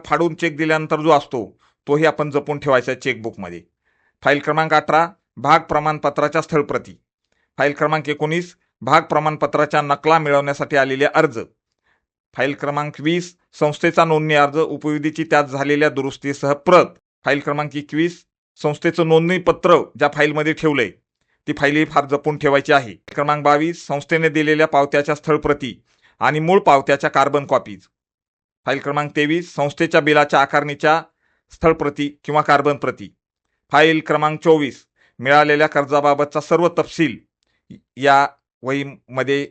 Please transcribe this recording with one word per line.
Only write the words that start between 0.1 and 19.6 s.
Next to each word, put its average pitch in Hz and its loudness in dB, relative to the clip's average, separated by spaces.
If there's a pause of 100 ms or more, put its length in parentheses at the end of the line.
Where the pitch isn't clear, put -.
चेक 160 -4
दिल्यानंतर 156 -2
जो 156 2
असतो, 135 -2 (280)
तोही 147 2
आपण 151 0
जपून 147 -4
ठेवायचा 131 0
आहे 127 -8
चेकबुकमध्ये. 107 -8 (600)
फाईल 143 2
क्रमांक 156 -2
अठरा, 151 2 (280)
भाग 143 2
प्रमाणपत्राच्या 151 -2
स्थळप्रती. 127 -4 (580)
फाईल 143 0
क्रमांक 151 -4
एकोणीस, 156 -4 (240)
भाग 143 2
प्रमाणपत्राच्या 151 -2
नकला 147 0
मिळवण्यासाठी 143 -2
आलेले 135 0
अर्ज. 143 0 (960)
फाईल 135 -4
क्रमांक 147 -6
वीस, 170 -4 (160)
संस्थेचा 160 0
नोंदणी 156 0
अर्ज, 143 2
उपविधीची 151 -4
त्यात 151 0
झालेल्या 143 -2
दुरुस्तीसह 139 -4
प्रत. 156 4 (380)
फाईल 135 0
क्रमांक 147 -6
एकवीस, 156 -4 (360)
संस्थेचं 160 -2
नोंदणीपत्र 175 2 (220)